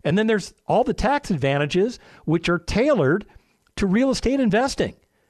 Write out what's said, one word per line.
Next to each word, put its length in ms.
And 140
then 100
there's 260
all 160
the 100
tax 380
advantages, 680
which 240
are 100
tailored 680
to 100
real 220
estate 320
investing. 560